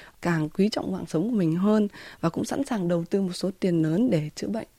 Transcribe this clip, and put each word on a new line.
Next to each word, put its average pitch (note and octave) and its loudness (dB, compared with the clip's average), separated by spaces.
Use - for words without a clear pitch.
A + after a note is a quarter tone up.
càng D#3+ 2
quý F#3+ 2
trọng - -4
mạng F3 -6
sống F#3 0
của A#3+ 0
mình E3 2
hơn G#3 4
và E3 2
cũng - -2
sẵn C4+ -2
sàng G3 -2
đầu E3+ 0
tư G3 2
một F3+ -2
số F3+ -4
tiền E3+ 2
lớn F3 2
để D3+ 0
chữa - -6
bệnh, A3 -6